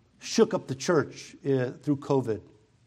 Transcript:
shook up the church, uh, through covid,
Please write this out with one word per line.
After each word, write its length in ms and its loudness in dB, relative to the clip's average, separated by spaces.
shook 340 2
up 120 -4
the 80 -6
church, 600 -2
uh, 260 0
through 140 0
covid, 440 0